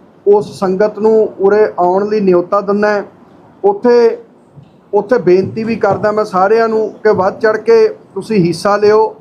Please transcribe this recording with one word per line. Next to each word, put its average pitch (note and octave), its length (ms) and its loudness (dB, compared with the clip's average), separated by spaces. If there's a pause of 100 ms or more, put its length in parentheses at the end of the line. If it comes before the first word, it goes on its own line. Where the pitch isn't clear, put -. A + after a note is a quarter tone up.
(280)
ਉਸ G3+ 320 0
ਸੰਗਤ G3+ 400 -2
ਨੂੰ A3 300 2 (100)
ਉਰੇ G#3 400 2
ਆਉਣ F#3 300 0
ਲਈ G#3+ 100 -2
ਨਿਯੋਤਾ F#3 420 0
ਦਿੰਦਾ G#3 280 -2
ਹੈ, G3+ 140 -2 (600)
ਉੱਥੇ, A3+ 540 2 (760)
ਉੱਥੇ G3+ 240 0
ਬੇਨਤੀ F3+ 460 0
ਵੀ A3+ 120 -4
ਕਰਦਾ G3+ 360 -2
ਮੈਂ G#3+ 140 -2
ਸਾਰਿਆਂ G#3+ 440 0
ਨੂੰ A3 240 -4 (100)
ਕਿ G#3+ 100 2
ਵੱਧ F#3+ 260 -2
ਚੜ੍ਹ G#3+ 180 0
ਕੇ A3 320 2
ਤੁਸੀਂ G3 540 -4
ਹਿੱਸਾ F3 340 -2
ਲਿਓ G#3+ 440 2